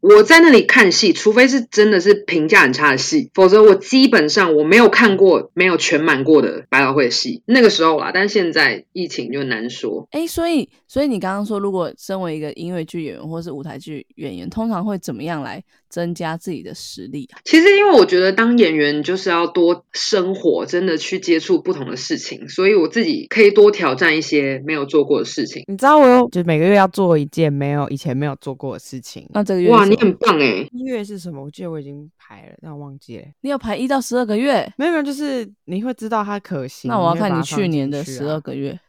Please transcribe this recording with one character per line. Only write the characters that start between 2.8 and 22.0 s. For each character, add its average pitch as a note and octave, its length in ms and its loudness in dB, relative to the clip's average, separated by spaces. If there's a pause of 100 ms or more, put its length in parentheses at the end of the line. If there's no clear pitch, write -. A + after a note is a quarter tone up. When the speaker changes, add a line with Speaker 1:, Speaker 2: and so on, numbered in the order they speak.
Speaker 1:
的 B2+ 60 0
戏， C#3 360 -2
否 F#3+ 140 4
则 G#3 160 6
我 G#3+ 100 10
基 C4 320 2
本 G3+ 220 2
上 F3 260 0
我 D3+ 120 2
没 E3+ 100 2
有 A#3 140 6
看 G3+ 260 4
过 F#3 380 2
没 E3+ 100 -2
有 F3+ 140 2
全 D3+ 260 -2
满 C3+ 220 0
过 D#3 160 6
的 - 260 -4
百 C3+ 140 0
老 C3+ 120 0
汇 C3+ 120 0
的 A#2+ 40 0
戏。 - 360 -6
那 B3 160 4
个 A3 80 6
时 E3 160 0
候 D#3+ 120 2
啦， - 160 -6
但 F#3+ 140 0
现 F#3+ 240 -2
在 C#3 400 -2
疫 F3 160 -8
情 A#2+ 240 -10
就 C#3 140 -6
难 A#2 240 -8
说。 - 420 -10
Speaker 2:
哎， E4 160 -6
所 E4+ 220 -6
以， D4+ 180 -2 (220)
所 C4 120 -4
以 D4 60 -2
你 A3 140 -4
刚 F#3+ 120 -6
刚 G3+ 120 -6
说， G#3 120 -6
如 G3 140 -4
果 F3+ 260 -4
身 F#3+ 220 -10
为 E3+ 160 -8
一 D3+ 60 -10
个 D3+ 100 -10
音 E3 240 -14
乐 E3 80 -8
剧 E3 220 -12
演 G#2 100 -12
员 B1 100 -18
或 E3 160 -12
是 E3+ 80 -16
舞 C#3+ 140 -14
台 D3+ 160 -14
剧 D3+ 260 -16 (120)
演 - 180 -14
员， F3 140 -14
通 A3+ 180 -8
常 G#3 160 -6
会 G#3 140 -6
怎 - 180 -12
么 A2 80 -14
样 D#3 180 -10
来 B2 220 -14 (240)
增 F3 260 -8
加 E3 220 -8
自 F3 160 -12
己 B2 100 -10
的 - 140 -18
实 - 320 -18
力 C3+ 260 -14
啊？ - 120 -20
Speaker 1:
其 D#4+ 160 4
实 G4 160 6
因 G#4 100 4
为 F#4+ 60 4
我 G#3 120 8
觉 F#3 140 0
得 F#3 100 2
当 A3+ 280 2
演 E3+ 180 2
员 D3 280 0
就 F3 120 -4
是 F#3+ 140 -6
要 E3+ 180 0
多 F3 460 0
生 F#3+ 420 -4
活， E3+ 300 -2
真 F3 200 -4
的 E3 120 -2
去 F#3 200 -8
接 E3+ 220 0
触 D#3+ 220 -2
不 F#3 100 -6
同 C#3+ 180 -8
的 - 60 -10
事 C3+ 220 -8